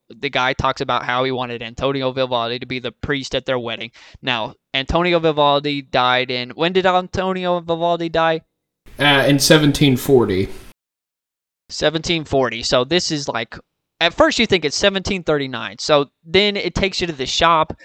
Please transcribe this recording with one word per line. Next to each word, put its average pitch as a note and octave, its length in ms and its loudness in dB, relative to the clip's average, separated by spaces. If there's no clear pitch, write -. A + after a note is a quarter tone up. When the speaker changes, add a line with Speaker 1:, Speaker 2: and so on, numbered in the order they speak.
Speaker 1:
the B2 200 -8
guy B2+ 240 0
talks C3 260 -2
about B2 240 -2
how B2 220 -2
he C3 60 -2
wanted A#2+ 300 -6
Antonio C3 520 -4
Vivaldi B2 460 -2
to B2+ 60 -12
be B2+ 140 -8
the A#2 140 -8
priest C#3 420 -6
at C3 100 -4
their B2+ 140 -2
wedding. A#2 320 -8
Now, A#2 320 -4
Antonio E3 460 0
Vivaldi C#3+ 640 2
died B2+ 500 0
in, B2 200 -6
when E3 200 -2
did F#3 140 0
Antonio F#3 760 0
Vivaldi E3+ 480 -2
die? E3 320 0
Speaker 2:
Uh, C#3 300 4
in C#3+ 100 4
seventeen C#3+ 600 4
forty. G#2 500 2
Speaker 1:
Seventeen D#3 560 -2
forty. A#2+ 400 0
So B2+ 220 2
this E3+ 260 -2
is, C#3+ 160 -4
like, A#2 300 -8
at E3+ 140 2
first D4+ 260 4
you A3+ 60 4
think F3+ 180 2
it's C#3+ 140 -2
seventeen G3 460 0
thirty-nine. B2+ 560 -4
So C#3+ 300 2
then G3 320 2
it F3 180 -4
takes G3 280 -2
you F3 60 -2
to E3+ 60 -8
the C3 120 -6
shop E3 600 2